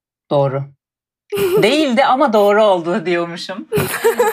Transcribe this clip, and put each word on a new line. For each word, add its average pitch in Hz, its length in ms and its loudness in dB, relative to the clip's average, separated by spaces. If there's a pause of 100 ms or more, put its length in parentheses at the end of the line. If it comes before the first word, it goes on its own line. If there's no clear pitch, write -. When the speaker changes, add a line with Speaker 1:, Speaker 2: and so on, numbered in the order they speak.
(300)
Speaker 1:
doğru. 139 320 0 (720)
Speaker 2:
<laughs> 392 300 0
Speaker 1:
Değildi 262 420 2
ama 262 280 0
doğru 208 320 4
oldu 175 420 0
diyormuşum. 175 640 -6 (640)